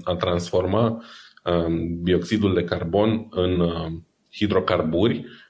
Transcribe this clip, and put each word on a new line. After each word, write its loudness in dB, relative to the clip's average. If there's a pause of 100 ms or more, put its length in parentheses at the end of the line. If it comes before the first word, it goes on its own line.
a -2
transforma, 0 (400)
um, -2
dioxidul 2
de 2
carbon 0
în, 0
um, -2 (260)
hidrocarburi 0 (260)